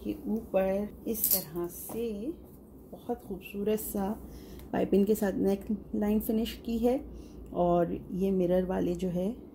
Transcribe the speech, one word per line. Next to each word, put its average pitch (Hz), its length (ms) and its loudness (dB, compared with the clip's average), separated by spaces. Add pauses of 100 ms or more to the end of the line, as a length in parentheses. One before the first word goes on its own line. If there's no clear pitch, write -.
के 208 120 -4 (140)
ऊपर 196 580 2 (200)
इस 220 140 -2 (100)
तरह 175 360 0
से 220 640 -4 (600)
बहुत 233 340 -6
खूबसूरत 202 540 -2
सा 196 300 -2 (640)
piping 190 320 4
के 214 100 4
साथ 196 180 0
नेक 196 320 2 (300)
लाइन 208 240 2
finish 226 340 0 (120)
की 233 120 -2
है 240 220 4 (560)
और 175 380 4 (200)
ये 190 180 2
mirror 185 340 4
वाले 180 300 0
जो 180 140 0
है 185 260 0 (200)